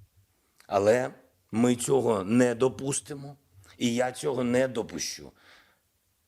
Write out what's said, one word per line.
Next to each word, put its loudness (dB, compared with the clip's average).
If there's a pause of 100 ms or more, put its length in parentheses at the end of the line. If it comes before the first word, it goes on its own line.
(680)
Але 4 (420)
ми 2
цього 0
не 4
допустимо, -4 (420)
і 0
я -2
цього -4
не 2
допущу. -8 (960)